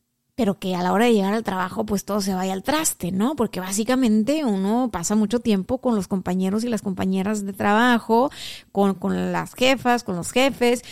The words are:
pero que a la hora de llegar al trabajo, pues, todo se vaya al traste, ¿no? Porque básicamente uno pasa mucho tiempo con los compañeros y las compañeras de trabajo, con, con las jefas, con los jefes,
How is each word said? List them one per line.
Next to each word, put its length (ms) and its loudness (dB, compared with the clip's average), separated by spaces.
pero 220 0
que 180 -4
a 60 -2
la 100 2
hora 140 4
de 80 6
llegar 180 2
al 100 -2
trabajo, 440 -4
pues, 180 -2
todo 160 -2
se 140 -2
vaya 180 -2
al 100 -6
traste, 480 -2
¿no? 260 0
Porque 220 -2
básicamente 880 2
uno 480 0
pasa 240 -2
mucho 240 2
tiempo 380 0
con 180 0
los 120 -2
compañeros 540 -2
y 60 -2
las 140 -2
compañeras 640 -2
de 80 -8
trabajo, 760 2
con, 240 2
con 380 -2
las 220 -6
jefas, 500 2
con 100 -4
los 180 -6
jefes, 600 2